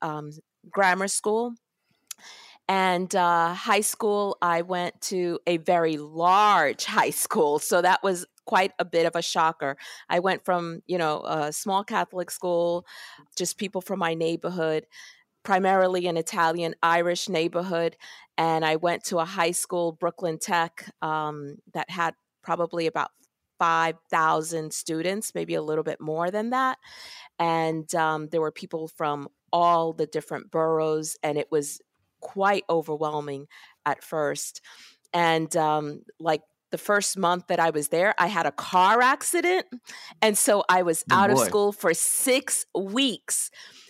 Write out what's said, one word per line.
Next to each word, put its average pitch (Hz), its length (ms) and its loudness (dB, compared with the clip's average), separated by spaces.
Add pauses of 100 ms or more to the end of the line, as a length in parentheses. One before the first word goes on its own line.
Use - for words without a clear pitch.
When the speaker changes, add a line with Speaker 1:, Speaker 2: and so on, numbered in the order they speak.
Speaker 1:
um, 151 300 -8 (400)
grammar 190 360 2
school. 226 460 -2 (1120)
And, 185 480 2
uh, 170 380 4
high 208 280 2
school, 208 600 0
I 170 220 2
went 180 400 -4
to 180 420 -2
a 175 120 0
very 165 400 2
large 170 880 2
<laughs> - 0 -
high 180 260 0
school. 151 480 0
So 180 220 0
that 180 220 2
was 175 220 -2 (200)
quite 190 340 2
a 180 60 -2
bit 165 200 2
of 165 100 0
a 170 60 0
shocker. 160 540 0 (340)
I 175 100 2
went 185 260 -2
from, 170 400 -2
you 180 120 -2
know, 156 280 -2
a 151 260 -2
small 196 320 -2
Catholic 180 480 -4
school, 170 540 -2 (500)
just - 220 -4
people 190 240 -6
from 196 180 -6
my 170 140 0
neighborhood, 165 720 -2 (580)
primarily 185 640 4
an 165 100 -2
Italian 165 640 0
Irish 175 480 2
neighborhood. 170 680 -2 (400)
And 160 280 2
I 156 120 2
went 175 280 -2
to 175 140 -2
a 160 60 0
high 175 260 0
school, 175 400 -2
Brooklyn 165 480 -4
Tech, 170 500 -2 (120)
um, 151 560 -6 (160)
that 160 160 -6
had 170 260 -4 (260)
probably 170 460 -2
about 151 240 -4 (460)
five 165 380 2 (140)
thousand 160 640 0
students, 175 600 -4
maybe 170 200 -6
a 160 80 -2
little 156 220 -2
bit 156 180 -6
more 156 280 -2
than 214 200 -2
that. 262 280 0 (600)
And, 160 560 0
um, 156 340 0
there 165 120 0
were 156 100 -2
people 160 360 -10
from 147 420 -4 (240)
all 170 400 4
the 160 120 -2
different - 460 -8
boroughs, 156 720 0
and 151 140 0
it 147 140 -4
was 147 280 -2 (400)
quite 196 500 0
overwhelming 151 800 -4 (380)
at 147 180 -2
first. 147 580 -4 (520)
And, 165 420 2
um, 151 460 0 (180)
like, 160 220 0 (300)
the 165 60 -6
first 202 400 0
month 180 300 0
that 175 120 0
I 165 100 4
was 151 180 -2
there, 180 320 2
I 175 80 2
had 180 180 0
a 143 60 0
car 190 500 4
accident. 330 640 2 (540)
And 214 160 4
so - 300 2
I 185 160 4
was 170 260 0
Speaker 2:
Oh, 170 60 6
Speaker 1:
out 196 140 6
of - 80 6
Speaker 2:
boy. 120 80 6
Speaker 1:
school 202 260 2
for 185 220 0
six - 720 0 (120)
weeks. 202 720 -2 (380)